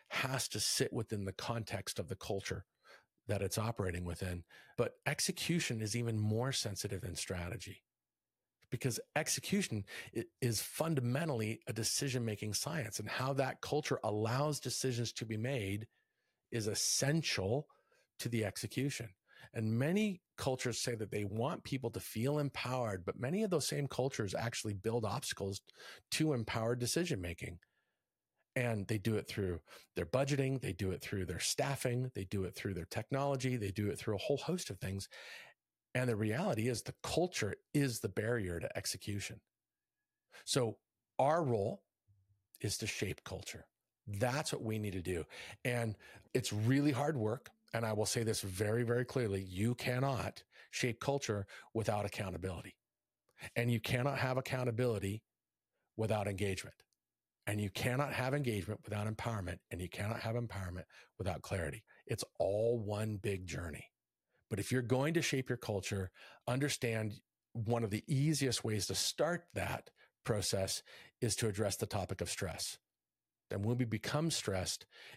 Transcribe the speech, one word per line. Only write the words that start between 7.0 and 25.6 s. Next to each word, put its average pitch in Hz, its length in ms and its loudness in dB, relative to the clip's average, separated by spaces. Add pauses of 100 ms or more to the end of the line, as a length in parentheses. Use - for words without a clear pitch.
than 90 140 -6
strategy, 87 680 -4 (880)
because 123 280 0 (160)
execution 151 720 0 (320)
i-, 113 80 -2 (160)
is 117 200 2
fundamentally 131 1080 0
a - 40 -4
decision-making 117 800 0
science, 147 460 -2
and 107 80 -6
how 131 240 0
that 135 300 0
culture - 420 0
allows 113 560 2
decisions 120 540 0
to - 120 -6
be 110 120 -2
made 107 500 -2 (640)
is 110 160 0
essential 135 1000 2 (500)
to - 100 -4
the 117 160 2
execution. 110 640 -2 (460)
And 113 260 2
many 190 420 2 (140)
cultures 127 460 0
say 123 140 0
that 107 140 -4
they 104 140 -2
want 110 400 -2
people 131 280 -2
to - 100 -6
feel 135 380 0
empowered, 120 640 -2
but - 120 -4
many 165 260 0
of 208 60 0
those 165 160 2
same 143 220 0
cultures 120 480 0
actually 113 380 -2
build 113 320 0
obstacles 101 560 -2 (500)